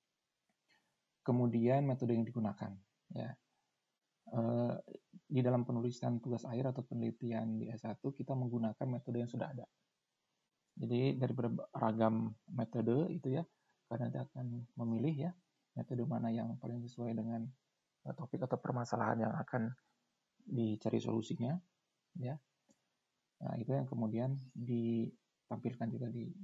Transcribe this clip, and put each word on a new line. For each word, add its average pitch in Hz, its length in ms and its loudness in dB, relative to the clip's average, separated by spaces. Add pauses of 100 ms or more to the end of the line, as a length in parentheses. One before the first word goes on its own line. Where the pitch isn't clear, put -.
(1200)
Kemudian 123 640 6
metode 127 300 2
yang 113 100 4
digunakan 107 460 -2 (420)
ya. 117 160 -4 (960)
Eh, 120 480 2 (480)
di - 160 0
dalam 123 240 6
penulisan 120 560 0
tugas 120 300 -2
akhir 127 260 0
atau 131 80 -4
penelitian 113 800 -2
di 113 80 -6
S - 160 -8
satu 113 240 -4
kita 135 240 -4
menggunakan 120 540 0
metode 123 340 -2
yang 120 80 -4
sudah - 240 -4
ada. 117 140 -10 (1040)
Jadi 123 400 4
dari 131 160 0
beragam 113 1040 2 (160)
metode 120 640 2
itu 135 240 -2
ya, 170 80 -2 (400)
kalian 120 240 -2
nanti - 80 -2
akan 127 280 -6 (360)
memilih 135 480 0
ya, - 20 -4 (460)
metode 123 320 -2
mana 117 240 0
yang 117 240 -2
paling 120 240 -6
sesuai 120 320 -6
dengan, 117 320 -2 (560)
eh, 135 160 -6
topik - 240 -6
atau 127 160 0
permasalahan 117 720 2
yang - 60 0
akan 120 340 -2 (720)
dicari 117 560 0
solusinya 117 560 0 (640)
ya. 127 160 -4 (1120)
Nah, - 160 -4
itu 120 80 -2
yang 135 160 2
kemudian 120 480 0 (240)
ditampilkan 117 1300 -2
juga 117 240 -2
di 120 340 -6